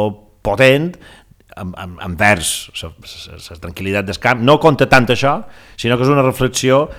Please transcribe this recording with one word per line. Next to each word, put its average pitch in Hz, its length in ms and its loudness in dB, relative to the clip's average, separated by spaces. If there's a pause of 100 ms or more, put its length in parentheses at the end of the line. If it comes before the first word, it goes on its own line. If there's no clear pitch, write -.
(440)
potent, 131 480 2 (580)
en, 90 260 -12
en, 90 240 -14
envers 95 720 -2 (100)
la, 85 140 -12
la, - 420 -20
la 82 240 -20
tranquil·litat 95 480 -4
del 98 140 -8
camp. 123 200 0
No 139 200 6
conta 143 260 4
tant 127 240 4
això, 135 220 2 (400)
sinó 120 240 -2
que 127 80 0
és 143 80 4
una 139 100 2
reflexió 127 600 0 (140)